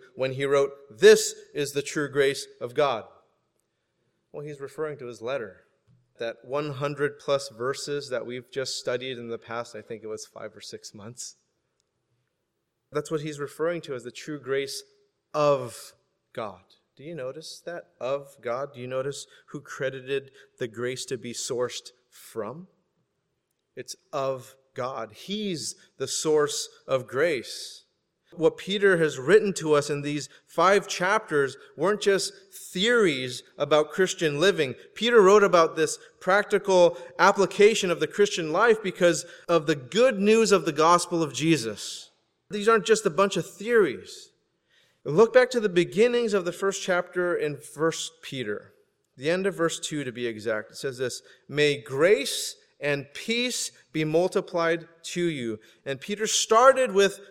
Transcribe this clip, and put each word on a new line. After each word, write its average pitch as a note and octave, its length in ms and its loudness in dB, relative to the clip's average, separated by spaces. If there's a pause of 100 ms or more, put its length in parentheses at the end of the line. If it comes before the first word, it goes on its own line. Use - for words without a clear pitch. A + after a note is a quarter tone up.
(160)
when C3 160 -2
he C3+ 140 -4
wrote, C#3 260 2 (180)
"This G3+ 460 6 (180)
is C#3 200 -6
the C#3 80 -4
true C#3+ 260 -6
grace C#3 400 0 (140)
of B2 120 -10
God"? B2+ 300 0 (1300)
Well, D3 140 -14
he's C#3+ 160 -16
referring D3 380 -8
to B2 80 -14
his A#2 140 -16
letter, A#2 440 -8 (520)
that A#2 280 -8
one C#3+ 240 -4
hundred C#3+ 500 -4
plus C#3 300 -2
verses C3 580 -6
that A#2+ 180 -6
we've B2 240 -12
just C3 280 -6
studied B2+ 400 -6
in A#2 100 -12
the A#2 100 -8
past, A#2 380 -10
I G#2+ 60 -14
think G#2+ 220 -14
it A2 40 -14
was G#2+ 180 -10
five - 300 -16
or G2+ 60 -20
six - 320 -16
months. A2 420 -16 (1600)
That's D3 180 -6
what D#3 100 -4
he's D3 200 -10
referring D#3 400 -6
to D3 120 -12
as A#2+ 120 -10
the A#2+ 60 -14
true D3+ 280 -12
grace C3+ 440 -6 (500)
of C#3 600 -2 (380)
God. G2 320 -12 (320)
Do C3+ 80 -20
you D#3+ 120 -14
notice C3+ 500 -12
that? E3+ 240 -14 (100)
Of C#3+ 420 -6
God. A#2+ 320 -6
Do B2+ 60 -16
you B2 80 -12
notice C3 400 -8 (200)
who D3+ 120 -14
credited C3+ 720 -8 (280)
the B2+ 100 -6
grace A#2+ 360 -6
to C3+ 120 -6
be A#2 160 -12
sourced - 580 -6 (180)
from? A#2+ 600 -12 (1040)
It's - 220 -16 (160)
of C3+ 420 -6 (200)
God. B2 360 -8
He's F#3 640 -8 (220)
the C3+ 100 -6
source D3+ 640 -2 (180)
of C3 180 -2
grace. - 760 -4 (500)
What D#3+ 240 0
Peter G3 400 2
has D3+ 200 0
written F#3+ 360 4
to D#3 180 -2
us C#3+ 180 4
in C#3+ 120 -4
these C#3+ 260 -6 (180)
five F#3 400 2
chapters F3 720 -2 (220)
weren't G3 240 0
just G3 320 2 (180)
theories F3+ 880 0 (160)
about D3+ 340 2
Christian F3 460 0
living. D#3 380 2 (200)
Peter A#3 260 6
wrote G3+ 240 8
about E3+ 320 4
this D#3 200 0 (220)
practical F#3+ 760 4 (200)
application G3+ 720 4
of D#3 120 -2
the D#3 40 0
Christian E3+ 460 0
life A3 320 4
because F3 420 2 (220)
of E3+ 180 2
the D#3 120 2
good G3+ 420 2
news G#3+ 320 4
of F3+ 140 4
the E3 80 0
gospel E3+ 500 4
of C#3+ 100 -4
Jesus. B2 800 -2 (380)
These G#3 180 -6
aren't A3+ 180 4
just G#3+ 200 2
a F#3+ 40 -2
bunch G3 280 0
of D#3+ 120 -4
theories. G3 840 -2 (760)
Look G3 260 4
back B3 200 6
to A#3+ 100 0
the G#3 80 2
beginnings G3+ 640 2
of F#3+ 100 0
the E3+ 80 -6
first F#3+ 320 -4
chapter F3+ 500 -2
in D3 220 -4
First - 640 -6
Peter, G#2+ 520 -10 (420)
the C3+ 140 -6
end F#3+ 180 0
of F3+ 80 -4
verse D#3+ 240 -2
two D3 240 -6
to B2+ 80 -8
be A#2+ 160 -6
exact. G#2+ 440 -6
It - 40 -20
says C3 220 -8
this, B2 240 -6 (260)
"May D3 300 0
grace E3+ 800 0 (220)
and C#3+ 360 -4
peace A#3+ 560 -4 (200)
be D#3 140 -2
multiplied E3+ 840 0 (140)
to - 220 -6
you." B2 360 -4 (240)
And C#3 160 -8
Peter G#3 280 -6
started B3 640 4
with G3 280 4 (120)